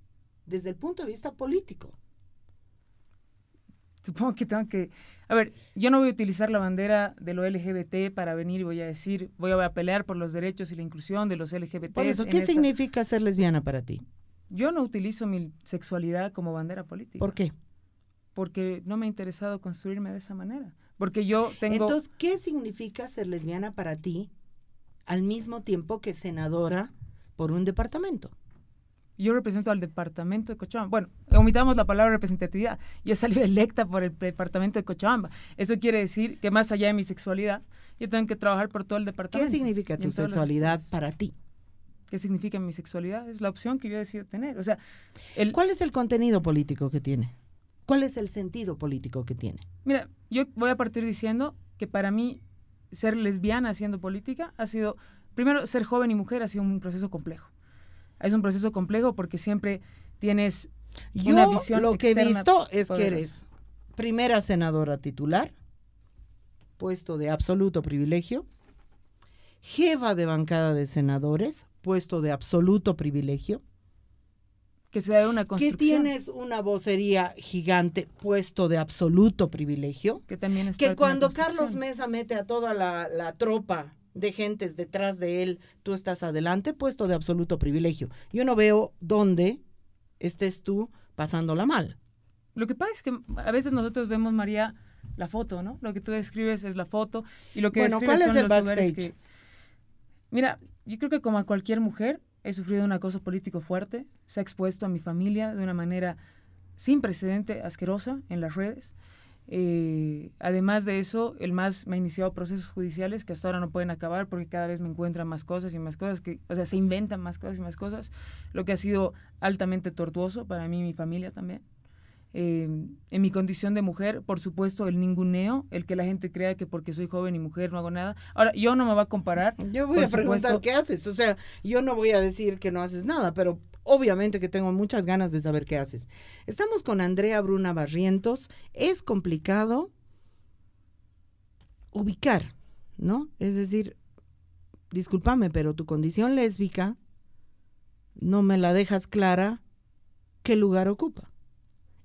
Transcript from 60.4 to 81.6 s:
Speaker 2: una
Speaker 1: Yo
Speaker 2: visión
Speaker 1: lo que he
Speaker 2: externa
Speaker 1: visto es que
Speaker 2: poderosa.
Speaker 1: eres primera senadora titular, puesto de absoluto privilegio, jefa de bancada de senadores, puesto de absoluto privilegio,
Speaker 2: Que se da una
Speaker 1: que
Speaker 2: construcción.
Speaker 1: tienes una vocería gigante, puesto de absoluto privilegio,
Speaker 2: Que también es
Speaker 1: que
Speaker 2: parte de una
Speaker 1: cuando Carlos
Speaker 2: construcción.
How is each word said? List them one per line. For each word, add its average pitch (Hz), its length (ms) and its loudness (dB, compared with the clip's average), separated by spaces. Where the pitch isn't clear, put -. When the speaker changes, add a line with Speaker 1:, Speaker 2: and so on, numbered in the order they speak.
Speaker 2:
una 277 320 8
Speaker 1:
Yo 403 120 6
Speaker 2:
visión 220 240 2
Speaker 1:
lo 226 160 4
que 247 100 4
he - 40 8
Speaker 2:
externa 220 260 4
Speaker 1:
visto 349 320 6
es 196 160 0
que 185 80 -4
Speaker 2:
poderosa. 190 220 2
Speaker 1:
eres 156 300 -8
primera 233 440 2
senadora 156 580 2
titular, 147 540 0
puesto 180 400 -6
de 151 100 -2
absoluto 180 540 2
privilegio, 156 640 0
jefa 277 540 2
de 170 120 2
bancada 160 480 2
de 143 120 0
senadores, 147 800 0
puesto 180 400 0
de 151 80 0
absoluto 180 640 4
privilegio, 143 640 -2
Speaker 2:
Que 208 100 -2
se 196 120 0
da 214 160 8
una 226 140 2
Speaker 1:
que 196 60 -4
Speaker 2:
construcción. 294 560 4
Speaker 1:
tienes 277 240 -2
una 247 340 -6
vocería 196 760 2
gigante, 175 680 2
puesto 196 460 2
de 165 100 2
absoluto 170 720 4
privilegio, 147 760 -4
Speaker 2:
Que 185 80 -8
también 196 320 -2
es 190 80 -4
Speaker 1:
que 285 100 6
Speaker 2:
parte 277 100 4
de 285 80 6
una 277 40 6
Speaker 1:
cuando 269 240 4
Carlos 330 260 0
Speaker 2:
construcción. 262 220 0